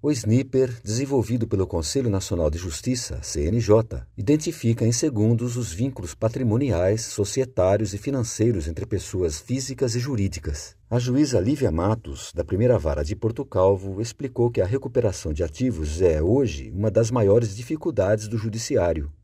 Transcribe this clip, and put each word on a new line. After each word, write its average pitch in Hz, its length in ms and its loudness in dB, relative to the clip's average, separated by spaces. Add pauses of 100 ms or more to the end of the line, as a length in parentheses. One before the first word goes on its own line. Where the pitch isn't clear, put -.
O 147 60 0
Sniper, 131 720 2
desenvolvido 117 640 0
pelo 95 200 0
Conselho 110 420 0
Nacional 92 400 2
de 78 80 -2
Justiça, 92 640 -4
C - 220 -4
N 98 160 2
J, 104 440 2 (140)
identifica 123 680 0
em 113 80 4
segundos 117 640 2
os 104 140 -4
vínculos 101 440 -6
patrimoniais, 113 880 2
societários 101 920 0
e 101 60 -6
financeiros 113 680 0
entre 82 200 -6
pessoas 90 520 -2
físicas 127 540 -4
e 120 60 0
jurídicas. 101 760 -4 (140)
A 117 80 0
juíza 123 420 2
Lívia 123 320 2
Matos, 87 640 -2
da 85 100 -4
Primeira 107 360 2
Vara 76 260 -2
de 95 100 -4
Porto 113 300 -4
Calvo, 95 560 2
explicou 123 480 -2
que 120 100 -2
a 95 60 4
recuperação 113 680 -2
de 76 100 -2
ativos 80 580 -2
é, 80 180 4
hoje, 85 560 0
uma 104 140 0
das 113 220 2
maiores 107 440 4
dificuldades 110 720 -2
do 110 120 -4
judiciário. 98 720 -2 (120)